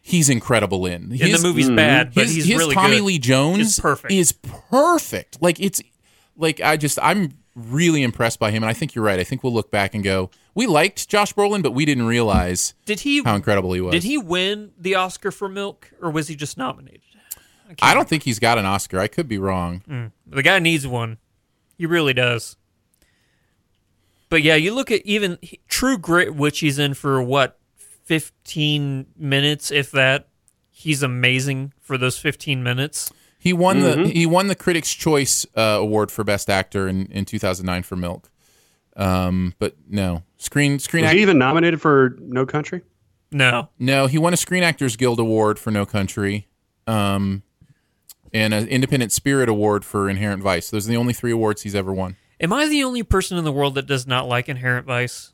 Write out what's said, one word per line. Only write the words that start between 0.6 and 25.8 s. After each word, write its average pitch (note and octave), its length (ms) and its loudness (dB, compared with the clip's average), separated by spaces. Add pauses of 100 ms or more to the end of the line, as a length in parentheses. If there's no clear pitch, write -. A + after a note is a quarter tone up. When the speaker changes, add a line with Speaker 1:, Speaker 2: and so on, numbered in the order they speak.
Speaker 1:
in. F2 240 -6
Speaker 2:
And - 60 -8
Speaker 1:
His, E3 260 2
Speaker 2:
the F3 60 2
movie's D#3+ 180 2
Speaker 3:
Mm-hmm. B2+ 80 4
Speaker 2:
bad, B2+ 400 4
but - 120 4
Speaker 1:
his, D#3+ 100 0
Speaker 2:
he's D#3 80 -2
Speaker 1:
his G#3 140 4
Speaker 2:
really D3+ 180 2
Speaker 1:
Tommy G#3 220 4
Speaker 2:
good. G#3 80 0
Speaker 1:
Lee F#3 120 0
Jones C#3 480 2
Speaker 2:
Is G#3 140 0
perfect. D3 320 -2
Speaker 1:
is F#3 180 4
perfect. - 1120 -2
Like, F3 160 2
it's, F#3 240 -2 (540)
like, D#3 240 -2
I D3+ 160 2
just, D3 260 -2
I'm F3 300 0 (240)
really C#3+ 480 2
impressed A#2 340 0
by G#2+ 140 0
him, A2 100 -2
and A2 80 -2
I - 20 -2
think C#3 220 -6
you're A2 100 -4
right. G2 140 2
I F2+ 60 0
think B2+ 180 -8
we'll B2+ 120 -2
look G#2+ 180 -2
back G2+ 240 -2
and G2+ 80 -4
go, F#2+ 260 -2 (240)
"We A#3+ 140 0
liked F3+ 400 2
Josh G#3 260 0
Brolin, G#3 300 0
but A#2 80 0
we C3 120 0
didn't C3 220 0
realize G2 680 0 (120)
Speaker 2:
Did G#3 140 -4
he, C#4+ 240 0
Speaker 1:
how A2 100 2
incredible G2 380 0
he F2+ 80 -2
was." F#2 100 -2
Speaker 2:
did E3+ 140 0
he C#4 120 -2
win G3 640 -4
the F#3 160 -4
Oscar F#3 380 -4
for G3 160 -8
Milk, G3 420 -10 (100)
or F3 100 -4
was D#3 180 -4
he D#3 80 -10
just C#3+ 200 -10
nominated? A#3 440 -10 (640)
I - 40 -20
can't E3+ 140 -4
Speaker 1:
I A2 40 6
don't C3+ 80 6
Speaker 2:
remember. D4 160 2
Speaker 1:
think D#3 120 -2
he's A#2 160 -4
got A#2 200 2
an G2+ 80 0
Oscar. F#2+ 340 -2
I G#2+ 80 0
could - 180 -6
be A2 120 -4
wrong. F#2 520 -2
Speaker 2:
Mm. A#2 220 -10 (160)
The C3+ 160 -4
guy F#3 160 4
needs E3 260 0
one. A#2 320 -6 (580)
He E3+ 100 -6
really D#3 280 2
does. A#2+ 420 -2 (1700)
But D#3+ 140 2
yeah, D#3 120 6
you D#3+ 200 2
look C4 160 -4
at A3 140 0
even G3+ 380 -2
he-, - 260 -20
True B3+ 300 0